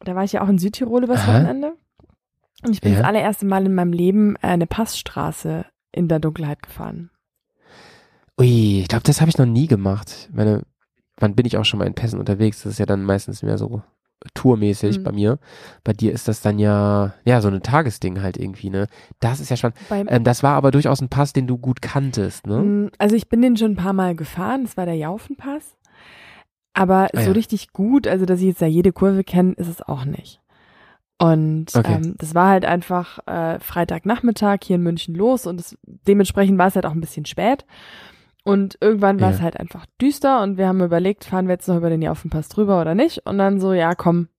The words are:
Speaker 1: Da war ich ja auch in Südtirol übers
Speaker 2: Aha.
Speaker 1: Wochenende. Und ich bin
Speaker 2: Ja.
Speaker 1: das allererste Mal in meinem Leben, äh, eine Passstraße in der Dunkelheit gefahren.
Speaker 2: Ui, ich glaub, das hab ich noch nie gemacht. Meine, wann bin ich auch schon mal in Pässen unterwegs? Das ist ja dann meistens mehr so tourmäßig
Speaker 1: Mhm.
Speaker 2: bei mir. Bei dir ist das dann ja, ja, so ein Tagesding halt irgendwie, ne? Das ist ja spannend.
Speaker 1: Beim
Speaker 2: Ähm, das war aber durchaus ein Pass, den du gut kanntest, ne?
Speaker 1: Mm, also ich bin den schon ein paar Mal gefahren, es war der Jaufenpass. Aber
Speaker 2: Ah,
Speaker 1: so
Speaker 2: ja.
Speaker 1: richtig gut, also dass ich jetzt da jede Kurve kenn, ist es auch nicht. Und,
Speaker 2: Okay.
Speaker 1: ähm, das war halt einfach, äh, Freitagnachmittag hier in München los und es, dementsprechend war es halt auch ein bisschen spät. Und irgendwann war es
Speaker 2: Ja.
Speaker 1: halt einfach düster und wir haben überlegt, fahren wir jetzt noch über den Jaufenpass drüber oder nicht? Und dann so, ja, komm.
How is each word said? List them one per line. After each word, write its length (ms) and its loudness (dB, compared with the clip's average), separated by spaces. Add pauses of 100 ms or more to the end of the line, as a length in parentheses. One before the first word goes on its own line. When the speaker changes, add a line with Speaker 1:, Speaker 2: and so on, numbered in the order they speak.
Speaker 1:
Da 140 -8
war 100 -2
ich 80 -4
ja 100 -2
auch 60 0
in 80 4
Südtirol 480 -2
übers 160 0
Speaker 2:
Aha. 120 2
Speaker 1:
Wochenende. 400 0 (920)
Und 60 0
ich 80 -2
bin 140 2
Speaker 2:
Ja. 60 2
Speaker 1:
das 80 2
allererste 380 0
Mal 200 0
in 100 0
meinem 160 0
Leben, 460 2
äh, 100 -6
eine 200 0
Passstraße 1000 -6 (260)
in 160 -2
der 120 0
Dunkelheit 440 -6
gefahren. 460 -14 (1300)
Speaker 2:
Ui, 420 4
ich 60 -4
glaub, 160 -2
das 160 2
hab 80 4
ich 100 2
noch 80 4
nie 220 2
gemacht. 640 -2
Meine, 300 0 (560)
wann 180 0
bin 100 4
ich 120 -2
auch 80 0
schon 140 -2
mal 80 0
in 60 -2
Pässen 260 -4
unterwegs? 440 0
Das 80 -8
ist 80 -6
ja 60 0
dann 180 -2
meistens 400 -4
mehr 140 -2
so 240 -6 (520)
tourmäßig 680 2
Speaker 1:
Mhm. 40 -8
Speaker 2:
bei 80 -6
mir. 280 0 (440)
Bei 100 0
dir 200 0
ist 140 -8
das 140 -4
dann 180 0
ja, 540 0 (120)
ja, 160 4
so 80 2
ein 120 0
Tagesding 600 -2
halt 160 -6
irgendwie, 320 -8
ne? 180 -2 (320)
Das 200 -2
ist 100 -10
ja 80 0
spannend. 200 -2 (120)
Speaker 1:
Beim 200 -4
Speaker 2:
Ähm, 140 2
das 200 2
war 120 4
aber 160 4
durchaus 300 2
ein 80 -4
Pass, 240 0
den 140 0
du 100 -2
gut 240 -4
kanntest, 640 -4
ne? 120 0
Speaker 1:
Mm, 380 0
also 180 2
ich 140 -2
bin 120 2
den 160 4
schon 140 0
ein 40 -4
paar 180 -2
Mal 220 0
gefahren, 480 -6
es 140 -10
war 80 -4
der 100 -4
Jaufenpass. 800 -10 (960)
Aber 400 4
Speaker 2:
Ah, 80 -2
Speaker 1:
so 60 0
Speaker 2:
ja. 60 4
Speaker 1:
richtig 400 -2
gut, 340 2
also 180 2
dass 140 2
ich 80 2
jetzt 140 0
da 40 4
jede 280 4
Kurve 300 2
kenn, 300 2
ist 140 -6
es 140 -12
auch 240 -8
nicht. 340 -10 (800)
Und, 560 2
Speaker 2:
Okay. 180 4 (100)
Speaker 1:
ähm, 140 -6
das 180 -10
war 140 6
halt 160 4
einfach, 640 -2
äh, 320 -4
Freitagnachmittag 1040 -2
hier 140 0
in 60 0
München 320 -4
los 300 0
und 140 -8
es, 260 -18
dementsprechend 720 2
war 100 6
es 80 0
halt 100 0
auch 80 -6
ein 80 -4
bisschen 240 -10
spät. 400 -2 (800)
Und 360 0
irgendwann 400 2
war 80 4
es 80 0
Speaker 2:
Ja. 60 -2
Speaker 1:
halt 140 -4
einfach 280 -14 (160)
düster 420 2
und 140 -4
wir 100 2
haben 160 2
überlegt, 400 0
fahren 240 -2
wir 60 0
jetzt 160 -4
noch 80 2
über 120 0
den 120 0
Jaufenpass 480 -6
drüber 320 2
oder 120 -2
nicht? 320 0
Und 120 -4
dann 240 2
so, 100 0
ja, 240 0
komm. 320 0 (120)